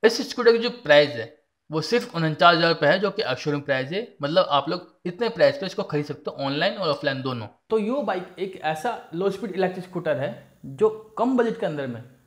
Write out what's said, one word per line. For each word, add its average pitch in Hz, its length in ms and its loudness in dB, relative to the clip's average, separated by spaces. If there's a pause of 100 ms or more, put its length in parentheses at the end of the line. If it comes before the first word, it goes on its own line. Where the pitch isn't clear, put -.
इस 226 260 2
scooter 233 220 4
की 233 80 6
जो 233 100 -2 (100)
price 147 320 6
है 113 220 -10 (360)
वो 156 120 -4
सिर्फ 233 340 -2
उनचास 165 400 6
हज़ार 165 140 4
रुपये 165 200 4
है, 180 100 4
जो 202 120 2
कि - 100 -6
एक्स 123 200 -2
शोरूम 143 200 -2
price 135 300 -2
है। 208 160 -6 (140)
मतलब 156 280 2
आप 139 200 2
लोग - 180 -6 (180)
इतने 214 240 -4
price 156 280 4
पे 196 80 -6
इसको 185 200 -6
खरीद 147 200 -4
सकते - 260 -10
हो 139 140 -6
online 151 280 0
और 190 160 -4
offline 139 320 -2
दोनों। 123 260 -6 (220)
तो 220 100 0
यो 233 240 -2
bike 185 360 -6
एक 185 240 -8
ऐसा 156 340 -4 (160)
लो 185 180 0
speed 190 200 -8
electric 180 340 -4
scooter 165 320 -4
है 143 140 -4 (340)
जो 139 240 2 (280)
कम 247 200 0
budget 226 220 0
के 208 60 -4
अंदर 147 220 -4
में 117 160 -10 (240)